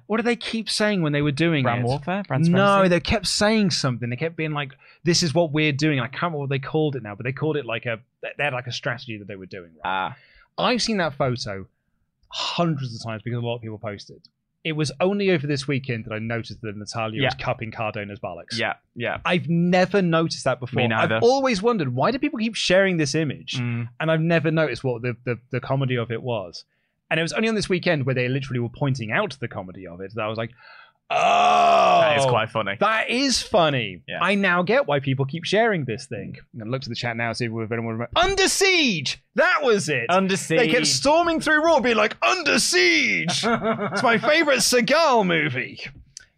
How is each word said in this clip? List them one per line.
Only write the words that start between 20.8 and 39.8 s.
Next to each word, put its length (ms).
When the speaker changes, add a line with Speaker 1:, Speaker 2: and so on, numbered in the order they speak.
Speaker 2:
Me 60
neither. 280
Speaker 1:
I've 60
always 380
wondered, 340
why 160
do 80
people 200
keep 160
sharing 420
this 180
image? 460
Speaker 2:
Mm. 280
Speaker 1:
And 100
I've 120
never 280
noticed 320
what 200
the, 220
the, 140
the 100
comedy 360
of 140
it 120
was. 420
And 100
it 20
was 120
only 140
on 60
this 140
weekend 380
where 80
they 140
literally 300
were 120
pointing 420
out 260
the 100
comedy 380
of 140
it 140
that 80
I 60
was 100
like, 120
"Oh, 880
Speaker 2:
That 180
is 60
quite 260
funny. 300
Speaker 1:
That 300
is 320
funny. 640
Speaker 2:
Yeah. 140
Speaker 1:
I 120
now 280
get 260
why 120
people 260
keep 180
sharing 400
this 220
thing." 280
I'm 60
gonna 100
look 120
to 60
the 80
chat 200
now 120
and 80
see 80
if 80
anyone 320
remember. 180
Under 320
Siege! 760
That 280
was 280